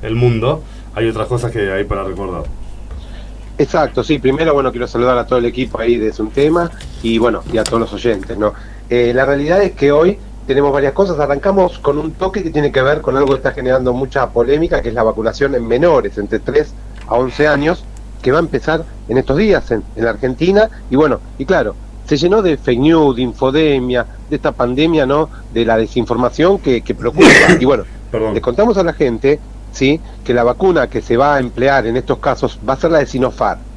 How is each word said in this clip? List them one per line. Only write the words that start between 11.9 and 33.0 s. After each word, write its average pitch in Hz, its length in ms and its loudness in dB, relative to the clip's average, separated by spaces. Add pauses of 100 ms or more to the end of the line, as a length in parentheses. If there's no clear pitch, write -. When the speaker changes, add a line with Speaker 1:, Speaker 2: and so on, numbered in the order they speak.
Speaker 2:
un 156 140 -4
toque 190 320 -4
que 165 80 -4
tiene 143 200 0
que 131 120 2
ver 151 180 2
con 131 160 0
algo 143 120 2
que 135 80 2
está 131 140 -2
generando 127 400 0
mucha 131 380 -2
polémica, 143 540 0
que 117 60 -6
es 110 60 -6
la 117 80 0
vacunación 110 520 0
en 117 120 -2
menores 123 520 2
entre 101 180 -2
tres 147 360 -2 (340)
a - 80 0
once 131 320 2
años, 151 360 0 (380)
que 123 100 2
va 143 60 4
a 170 40 4
empezar 156 440 -2 (240)
en 117 80 0
estos 135 180 0
días 180 360 2
en, 110 120 0 (120)
en 110 100 -4
la 117 60 2
Argentina. 160 580 2 (220)
Y 127 40 2
bueno, 139 240 4 (200)
y 135 60 -6
claro, 120 300 0 (300)
se 147 120 0
llenó 185 260 4
de 160 140 2
fake 123 220 0
news, 151 360 4
de 123 80 -2
infodemia, 131 840 0 (240)
de 151 60 -2
esta 143 160 -2
pandemia, 139 540 2
¿no? 147 240 0 (240)
De 117 120 0
la 113 120 4
desinformación 123 840 0
que, 123 220 0
que - 120 -4
preocupa. 135 320 2 (160)
Speaker 1:
<coughs> - 180 6
Speaker 2:
Y 123 60 2
bueno, 127 180 2 (280)
Speaker 1:
Perdón. 110 220 -2
Speaker 2:
le 113 80 -2
contamos 196 360 2
a 190 60 4
la 170 100 0
gente, 135 460 2 (320)
¿sí? 139 280 2 (240)
Que 127 100 0
la 120 100 4
vacuna 135 440 2
que 113 140 -4
se 117 160 0
va 143 180 4
a 135 40 2
emplear 123 480 2
en 117 100 0
estos 123 220 -2
casos - 480 -2
va 135 60 0
a 135 40 -2
ser 165 140 0
la 160 80 4
de 135 80 2